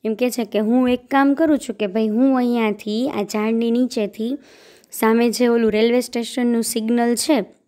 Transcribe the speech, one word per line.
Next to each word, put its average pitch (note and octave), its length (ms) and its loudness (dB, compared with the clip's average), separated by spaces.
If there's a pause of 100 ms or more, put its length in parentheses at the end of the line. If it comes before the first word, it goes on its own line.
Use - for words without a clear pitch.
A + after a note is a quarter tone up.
એમ A3 100 -2
કહે B3 160 -2
છે A3+ 140 -4
કે G#3 140 -4
હું B3 320 2
એક B3 200 -2
કામ C#4 240 4
કરું D#4 240 2
છું - 180 -8
કે G#3+ 100 -4
ભાઈ A3 220 -2
હું B3+ 300 2
અહીંયાથી A3+ 680 -2
આ - 140 -4
ઝાડની A3+ 480 -2
નીચેથી A#3 640 -2 (560)
સામે A3+ 380 2
જે A#3+ 180 0
ઓલું A#3 220 2
રેલવે A#3 300 2
સ્ટેશનનું A#3+ 640 -2
સિગ્નલ A#3 520 0
છે A#3+ 260 0 (280)